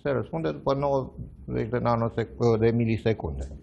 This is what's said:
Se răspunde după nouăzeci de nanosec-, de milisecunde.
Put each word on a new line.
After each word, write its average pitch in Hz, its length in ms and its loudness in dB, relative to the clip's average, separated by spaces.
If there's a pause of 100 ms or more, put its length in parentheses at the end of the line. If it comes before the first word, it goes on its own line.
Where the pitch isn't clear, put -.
Se 143 80 -2
răspunde 151 420 -2
după 139 220 0
nouăzeci 131 960 -2
de 120 80 0
nanosec-, 117 800 2
de 113 120 6
milisecunde. 110 800 0 (120)